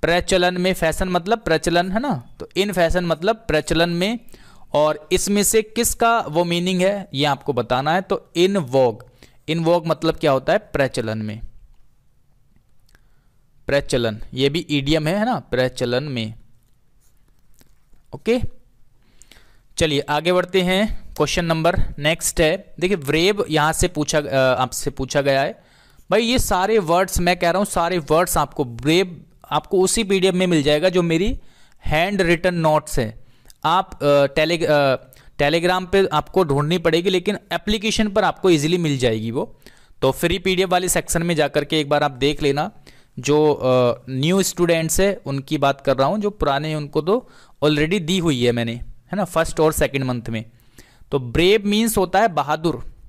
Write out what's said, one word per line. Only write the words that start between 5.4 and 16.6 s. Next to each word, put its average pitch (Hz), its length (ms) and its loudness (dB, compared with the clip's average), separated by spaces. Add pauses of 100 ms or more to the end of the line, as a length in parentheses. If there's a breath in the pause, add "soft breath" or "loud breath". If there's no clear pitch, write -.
से 220 180 2
किसका 233 580 0
वो 165 240 -2
मीनिंग 175 380 0
है 196 320 0
ये 135 120 0
आपको 139 280 -2
बताना 123 400 0
है। 190 80 2
तो - 360 -4
in 185 140 4
vogue, 131 440 2 (540 soft breath)
in 160 100 -2
vogue 165 280 2
मतलब 160 280 0
क्या 151 160 2
होता 135 220 2
है? 214 60 2
प्रचलन 123 580 -2
में, 107 240 -8 (2250)
प्रचलन, 123 540 0 (120)
ये 131 160 0
भी 151 100 -4
इडियम 151 480 0
है, 185 120 -2
है 214 60 0
ना? 233 140 -2
प्रचलन 127 640 -2
में। 117 300 -6 (1800)